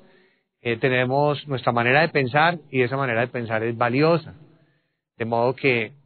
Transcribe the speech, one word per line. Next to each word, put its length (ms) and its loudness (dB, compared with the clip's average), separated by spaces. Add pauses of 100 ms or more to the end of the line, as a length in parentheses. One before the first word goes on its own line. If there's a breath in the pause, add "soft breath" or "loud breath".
(600 soft breath)
eh, 160 -4
tenemos 720 0
nuestra 240 -2
manera 300 4
de 80 2
pensar 500 2 (100)
y 120 0
esa 160 0
manera 240 -2
de 60 0
pensar 360 -4
es 140 -4
valiosa. 580 0 (840)
De 60 -6
modo 320 0
que 380 -2 (120)